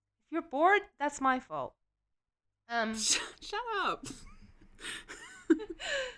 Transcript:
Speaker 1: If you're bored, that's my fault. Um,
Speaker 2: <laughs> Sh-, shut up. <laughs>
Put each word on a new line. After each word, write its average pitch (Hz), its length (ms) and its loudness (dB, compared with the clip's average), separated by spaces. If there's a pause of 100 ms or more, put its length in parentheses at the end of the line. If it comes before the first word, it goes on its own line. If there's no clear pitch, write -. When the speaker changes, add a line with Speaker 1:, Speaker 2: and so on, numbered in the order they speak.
(260)
Speaker 1:
If - 60 -20
you're 320 100 -2
bored, 339 400 6 (180)
that's 285 220 -2
my 262 180 4
fault. 151 340 -6 (920)
Um, 220 300 0
Speaker 2:
<laughs> - 20 -4
Sh-, - 200 4 (200)
shut 415 220 -2 (240)
up. - 200 -2 (1400)
<laughs> 349 100 8 (580)